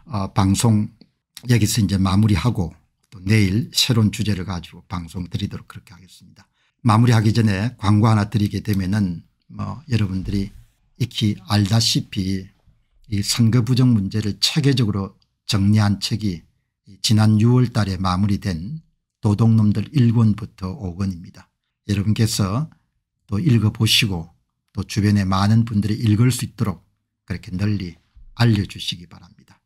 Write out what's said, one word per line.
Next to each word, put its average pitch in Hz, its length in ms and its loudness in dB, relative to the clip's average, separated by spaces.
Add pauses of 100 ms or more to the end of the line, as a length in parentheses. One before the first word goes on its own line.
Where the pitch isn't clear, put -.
어, 98 260 -8
방송 104 580 2 (580)
여기서 110 340 2
이제 98 160 0
마무리하고 98 760 0 (360)
또 101 140 -20
내일 104 480 2
새로운 110 380 2
주제를 101 340 -6
가지고 87 440 -12
방송 87 400 -10
드리도록 90 400 -10
그렇게 - 260 -20
하겠습니다. 92 540 -20 (340)
마무리하기 113 500 2
전에 110 460 -2
광고 104 300 2
하나 107 200 0
드리게 101 320 -2
되면은 98 600 -4 (240)
뭐 104 340 -12 (100)
여러분들이 98 600 -4 (480)
익히 104 380 -2 (100)
알다시피 101 1000 -2 (600)
이 101 140 -4
선거 117 400 2
부정 127 300 2
문제를 101 480 -2
체계적으로 104 760 0 (320)
정리한 104 540 2
책이 98 420 -6 (600)
지난 107 380 4
유월 123 280 4
달에 98 300 -2
마무리된 95 840 -2 (400)
도둑놈들 107 720 2
일 120 220 4
권부터 107 560 0
오 92 260 -10
권입니다. 95 540 -8 (380)
여러분께서 107 800 0 (580)
또 101 120 -4
읽어보시고 107 920 0 (420)
또 98 100 -6
주변에 101 420 2
많은 101 400 2
분들이 107 300 -2
읽을 117 380 2
수 120 120 -6
있도록 104 440 -8 (380)
그렇게 87 280 -10
널리 95 400 -4 (400)
알려주시기 101 720 -2
바랍니다. - 600 -20